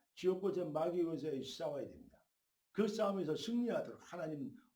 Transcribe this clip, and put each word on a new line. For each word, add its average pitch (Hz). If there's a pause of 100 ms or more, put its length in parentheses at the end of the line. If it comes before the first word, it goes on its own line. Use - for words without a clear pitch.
(140)
지옥 185
권세, 180
마귀의 165
권세에 147
싸워야 143
됩니다. - (540)
그 214
싸움에서 196
승리하도록 214
하나님은 156 (220)